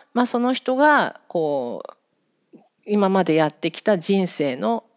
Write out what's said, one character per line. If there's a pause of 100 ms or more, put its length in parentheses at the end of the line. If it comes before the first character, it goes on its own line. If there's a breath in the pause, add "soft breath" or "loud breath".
(120 loud breath)
ま
あ、
そ
の
人
が、
こ (680)
う、 (260)
今
ま
で
や
っ
て
き
た
人
生
の (120)